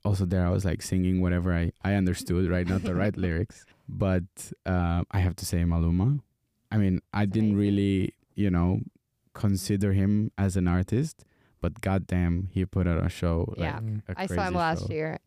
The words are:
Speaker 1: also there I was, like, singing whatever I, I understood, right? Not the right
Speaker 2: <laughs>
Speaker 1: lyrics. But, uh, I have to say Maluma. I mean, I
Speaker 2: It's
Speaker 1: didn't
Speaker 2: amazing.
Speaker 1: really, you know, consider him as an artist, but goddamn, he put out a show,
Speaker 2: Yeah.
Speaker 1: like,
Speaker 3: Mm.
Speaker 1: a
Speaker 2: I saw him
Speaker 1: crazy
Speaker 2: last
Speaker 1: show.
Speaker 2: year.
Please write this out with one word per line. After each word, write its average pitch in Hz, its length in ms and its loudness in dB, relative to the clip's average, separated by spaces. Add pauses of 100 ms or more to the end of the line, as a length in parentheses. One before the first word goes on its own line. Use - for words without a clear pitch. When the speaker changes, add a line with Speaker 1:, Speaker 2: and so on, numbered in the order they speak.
Speaker 1:
also 101 200 2
there 90 200 2
I 87 40 2
was, 95 160 2
like, 85 180 0
singing 92 380 2
whatever 87 320 2
I, 85 180 0 (120)
I 98 120 0
understood, 90 540 0
right? 90 180 0
Not 92 160 -2
the 92 100 -2
right 95 240 0
Speaker 2:
<laughs> 95 80 -2
Speaker 1:
lyrics. 85 400 -4 (240)
But, 95 340 0 (420)
uh, 87 440 0
I 101 100 -2
have 90 180 2
to - 80 -10
say 85 180 0
Maluma. 85 560 2 (520)
I 110 60 0
mean, 95 240 2 (120)
I 104 100 0
Speaker 2:
It's 101 80 0
Speaker 1:
didn't 110 200 2
Speaker 2:
amazing. 101 60 2 (180)
Speaker 1:
really, 98 380 0 (220)
you 101 160 0
know, 90 300 2 (520)
consider 98 600 0
him 104 440 2
as 95 200 0
an 90 100 2
artist, 95 580 0 (340)
but - 220 -4
goddamn, 90 680 0
he 92 140 0
put 90 220 0
out 85 160 2
a 85 60 0
show, 85 480 -2
Speaker 2:
Yeah. 147 180 -4
Speaker 1:
like, 113 80 -8
Speaker 3:
Mm. 107 260 -6
Speaker 1:
a 95 120 -8
Speaker 2:
I 190 60 -4
saw 180 60 -4
him 175 60 -2
Speaker 1:
crazy 185 180 -2
Speaker 2:
last 165 300 -2
Speaker 1:
show. - 60 -6
Speaker 2:
year. 156 340 -6